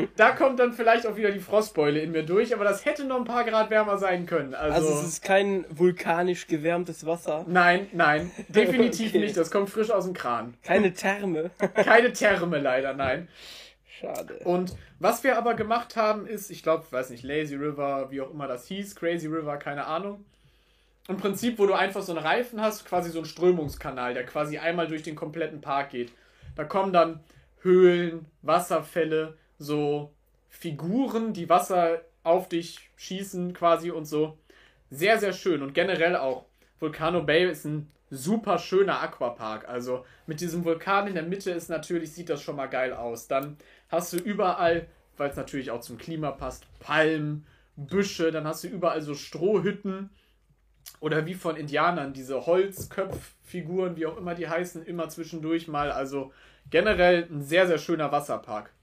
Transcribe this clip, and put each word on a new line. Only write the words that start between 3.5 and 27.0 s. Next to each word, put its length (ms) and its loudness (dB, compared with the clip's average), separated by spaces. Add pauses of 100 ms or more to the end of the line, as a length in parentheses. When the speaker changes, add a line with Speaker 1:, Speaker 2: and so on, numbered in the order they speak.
Speaker 2:
wärmer 280 2
sein 280 0
können. 300 -2
Also, 320 2
Speaker 1:
Also 140 2
es 60 -4
ist 160 -8
kein 460 4
vulkanisch 800 2
gewärmtes 580 -2
Wasser? 400 -2
Speaker 2:
Nein, 460 6
nein, 400 2 (160)
definitiv 640 4
Speaker 1:
<laughs> 60 2
Okay. 40 4
Speaker 2:
nicht. 160 0
Das 160 2
kommt 180 2
frisch 220 0
aus 140 2
dem 80 -4
Kran. 400 -4 (100)
Speaker 1:
Keine 300 4
Therme? 580 -2 (120)
<laughs> 120 0
Speaker 2:
Keine 380 6
Therme 460 2
leider, 340 0
nein. 340 -2 (720)
Speaker 1:
Schade. 400 -10
Speaker 2:
Und 360 0 (240)
was 240 2
wir 140 4
aber 160 0
gemacht 420 -2
haben, 320 0
ist, 220 -10
ich 140 -14
glaub, 280 0
weiß 200 -4
nicht, 120 -14
Lazy 320 -4
River, 560 -4
wie 100 -8
auch 100 -8
immer 160 -8
das 200 -8
hieß, 280 -8
Crazy 320 -2
River, 300 -4
keine 280 -8
Ahnung. 400 -6 (840)
Im 100 -4
Prinzip, 420 -2
wo 80 6
du 80 4
einfach 260 0
so 120 -6
einen 120 -4
Reifen 340 0
hast, 260 -2
quasi 260 -2
so 80 -6
einen 80 -6
Strömungskanal, 880 0
der 100 -6
quasi 320 -4
einmal 300 -2
durch 160 -8
den 120 -10
kompletten 460 -8
Park 300 -2
geht. 200 -6 (460)
Da 80 -6
kommen 260 0
dann 300 4 (400)